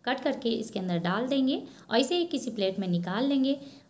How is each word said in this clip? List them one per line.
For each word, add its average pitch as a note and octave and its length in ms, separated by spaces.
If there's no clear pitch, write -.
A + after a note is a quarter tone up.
कट C4 140
करके B3+ 320
इसके A3 280
अंदर F3+ 200
डाल F#3+ 280
देंगे C4+ 340
और A3+ 80
इसे E4+ 280
किसी B3+ 260
प्लेट F#3+ 280
में F#3+ 80
निकाल F3+ 380
लेंगे। C#4 320